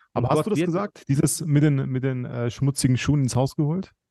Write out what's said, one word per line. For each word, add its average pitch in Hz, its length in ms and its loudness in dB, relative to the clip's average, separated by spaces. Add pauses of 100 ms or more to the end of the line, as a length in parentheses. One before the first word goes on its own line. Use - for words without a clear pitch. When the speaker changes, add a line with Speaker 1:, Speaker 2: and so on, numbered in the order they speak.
(140)
Speaker 1:
Und 120 100 0
Speaker 2:
Aber 127 60 -2
hast 151 60 2
Speaker 1:
Gott 151 100 0
Speaker 2:
du 214 40 -4
das 214 100 0
Speaker 1:
wird 175 80 0
Speaker 2:
gesagt? 196 400 -6
Dieses 147 360 0
mit 147 200 4
den, 139 260 2
mit 127 140 -4
den, 127 200 -4
äh, 120 260 -4
schmutzigen 135 460 0
Schuhen 139 280 2
ins 120 120 -2
Haus 131 200 0
geholt? 160 360 -4 (180)